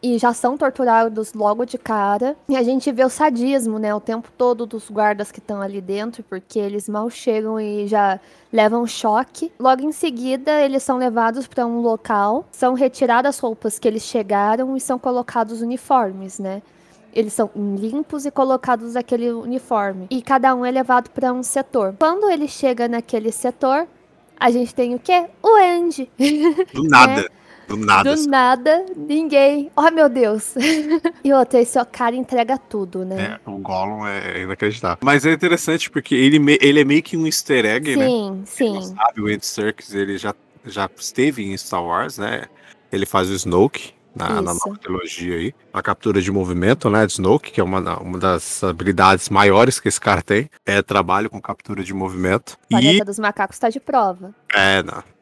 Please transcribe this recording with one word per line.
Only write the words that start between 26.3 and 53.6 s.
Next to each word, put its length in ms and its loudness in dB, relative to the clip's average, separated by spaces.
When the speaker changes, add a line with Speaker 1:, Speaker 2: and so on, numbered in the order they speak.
Speaker 2:
Do 80 -2
nada. 400 6
Speaker 1:
Né? 40 -6
Speaker 2:
Do 100 -6
nada, 260 6
Speaker 1:
Do 100 4
Speaker 2:
assim. 160 0
Speaker 1:
nada, 560 4
ninguém. 800 2
Oh, 140 6
meu 180 4
Deus. 480 0
<laughs> 680 0
E 100 4
outra, 260 4
esse 260 2
cara 300 -4
entrega 440 -2
tudo, 440 -8
né? 400 -8
Speaker 2:
É, 60 -16
o 80 -10
Gollum 480 -4
é 380 -6
inacreditável. 580 -4
Mas 240 2
é 80 4
interessante 560 -2
porque 240 -4
ele 240 6
me-, 240 4
ele 200 6
é 20 6
meio 180 4
que 160 -8
um 80 0
easter 400 0
egg, 300 -2
né? 100 2
Speaker 1:
Sim, 380 -2
Speaker 2:
Quem 200 -2
não 80 -8
Speaker 1:
sim. 120 -14
Speaker 2:
sabe, 260 0
o 40 -4
Andy 180 -2
Serkis, 520 -6
ele 240 -2
já, 160 -6
já 320 -6
esteve 480 -2
em 140 -8
Star 260 -6
Wars, 360 -4
né? 240 -6
Ele 160 -4
faz 240 0
o 20 -4
Snoke 600 0
na, 240 -4
na 140 -4
Speaker 1:
Isso. 140 -6
Speaker 2:
nova 120 -12
trilogia 560 -8
aí. 180 -6
A 80 -6
captura 400 -2
de 100 -4
movimento, 600 0
né, 160 4
de 60 -4
Snoke, 380 0
que 80 -4
é 40 4
uma, 340 -4
uma 220 -10
das 440 -2
habilidades 640 2
maiores 500 4
que 80 -2
esse 120 -2
cara 220 2
tem, 260 0
é 200 0
trabalho 480 0
com 100 -14
captura 420 -10
de 120 -12
movimento. 680 -2
Speaker 1:
O 40 -20
Planeta 320 4
Speaker 2:
E 20 -2
Speaker 1:
dos 140 -8
Macacos 400 -4
tá 120 -2